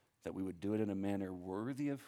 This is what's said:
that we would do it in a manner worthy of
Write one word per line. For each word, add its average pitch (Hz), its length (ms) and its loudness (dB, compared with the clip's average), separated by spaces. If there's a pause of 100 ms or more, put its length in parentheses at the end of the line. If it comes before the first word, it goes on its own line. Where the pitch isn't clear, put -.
(240)
that 87 100 -2
we 95 80 -2
would 90 180 -2
do 101 140 2
it 110 60 4
in 104 100 4
a 95 60 2
manner 98 360 2
worthy 107 560 -2
of 139 200 -2